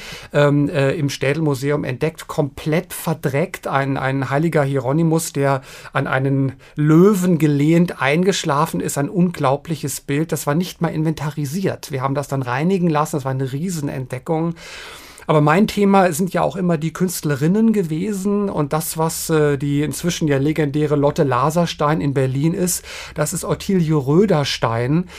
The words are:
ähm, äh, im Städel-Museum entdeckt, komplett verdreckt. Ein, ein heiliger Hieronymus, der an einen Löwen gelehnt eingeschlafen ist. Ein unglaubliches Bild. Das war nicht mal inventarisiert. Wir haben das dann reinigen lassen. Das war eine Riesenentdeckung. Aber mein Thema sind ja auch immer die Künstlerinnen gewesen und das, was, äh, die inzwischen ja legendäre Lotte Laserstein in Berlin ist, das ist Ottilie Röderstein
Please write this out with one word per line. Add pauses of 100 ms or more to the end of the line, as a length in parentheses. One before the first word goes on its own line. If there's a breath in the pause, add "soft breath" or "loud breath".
(320 loud breath)
ähm,
äh,
im
Städel-Museum
entdeckt,
komplett
verdreckt.
Ein,
ein
heiliger
Hieronymus,
der (300 loud breath)
an
einen (240 loud breath)
Löwen
gelehnt
eingeschlafen
ist.
Ein
unglaubliches
Bild.
Das
war
nicht
mal
inventarisiert.
Wir
haben
das
dann
reinigen
lassen.
Das
war
eine
Riesenentdeckung. (720 loud breath)
Aber
mein
Thema
sind
ja
auch
immer
die
Künstlerinnen
gewesen
und
das,
was,
äh,
die
inzwischen
ja
legendäre
Lotte
Laserstein
in
Berlin
ist, (300 loud breath)
das
ist
Ottilie
Röderstein (120)